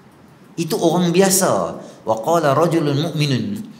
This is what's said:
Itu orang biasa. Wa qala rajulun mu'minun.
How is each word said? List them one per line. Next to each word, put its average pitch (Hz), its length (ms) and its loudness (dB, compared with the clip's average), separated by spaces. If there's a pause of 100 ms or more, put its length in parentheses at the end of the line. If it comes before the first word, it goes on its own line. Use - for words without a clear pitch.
(580)
Itu 165 240 -4
orang 170 320 2
biasa. 185 380 2 (500)
Wa 110 160 -2
qala 156 400 2
rajulun 156 560 0
mu'minun. 139 320 -2 (340)